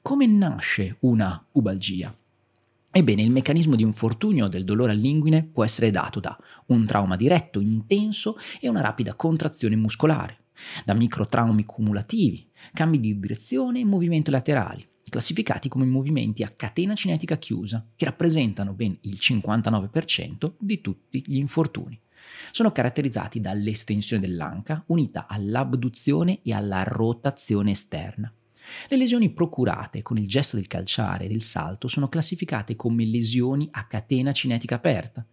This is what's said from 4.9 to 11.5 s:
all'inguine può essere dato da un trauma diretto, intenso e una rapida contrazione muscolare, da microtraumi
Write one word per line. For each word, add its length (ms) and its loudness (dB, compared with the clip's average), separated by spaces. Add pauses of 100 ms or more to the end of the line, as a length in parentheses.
all'inguine 500 4
può 220 0
essere 260 2
dato 300 -2
da 180 -8 (280)
un 200 4
trauma 300 2
diretto, 420 2
intenso 760 0 (240)
e 80 -4
una 120 0
rapida 340 -2
contrazione 600 0
muscolare, 640 0 (460)
da 100 2
microtraumi 720 2